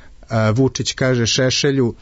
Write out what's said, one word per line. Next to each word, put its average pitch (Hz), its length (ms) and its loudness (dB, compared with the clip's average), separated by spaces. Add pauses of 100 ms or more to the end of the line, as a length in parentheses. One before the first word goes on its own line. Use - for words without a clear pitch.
(220)
e, 110 300 0
Vučić 127 400 0
kaže 127 340 0
Šešelju, 131 760 0